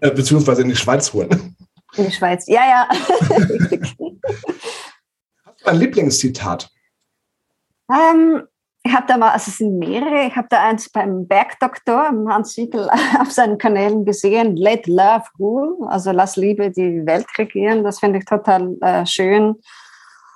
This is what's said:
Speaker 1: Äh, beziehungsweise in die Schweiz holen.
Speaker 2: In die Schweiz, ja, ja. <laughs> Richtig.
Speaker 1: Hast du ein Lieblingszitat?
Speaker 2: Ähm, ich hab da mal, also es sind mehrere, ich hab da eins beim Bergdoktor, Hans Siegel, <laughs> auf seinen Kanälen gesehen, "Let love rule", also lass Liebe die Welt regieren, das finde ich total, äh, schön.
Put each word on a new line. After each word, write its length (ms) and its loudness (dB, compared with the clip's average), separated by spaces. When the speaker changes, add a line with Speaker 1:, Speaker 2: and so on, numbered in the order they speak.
Speaker 1:
Äh, 100 2
beziehungsweise 500 2
in 80 0
die 80 -2
Schweiz 380 -2
holen. 420 -2
Speaker 2:
In 80 0
die 80 -2
Schweiz, 340 -4
ja, 220 2
ja. 220 2
<laughs> 460 0
Richtig. 320 -2
Speaker 1:
Hast 160 -20
du 40 -10
ein 100 4
Lieblingszitat? 920 -2
Speaker 2:
Ähm, 520 4
ich 120 0
hab 120 0
da 100 4
mal, 140 4
also 200 -2
es 80 -14
sind 200 -2
mehrere, 480 -2
ich 100 -8
hab 120 -4
da 140 2
eins 280 -2
beim 360 -4
Bergdoktor, 840 0
Hans 260 -2
Siegel, 340 -6
<laughs> 160 2
auf 100 0
seinen 280 0
Kanälen 460 2
gesehen, 520 0
"Let 300 0
love 380 4
rule", 500 -4
also 240 -2
lass 240 0
Liebe 340 0
die 360 -2
Welt 200 0
regieren, 460 0
das 160 -4
finde 180 2
ich 80 -6
total, 540 0
äh, 260 0
schön. 500 2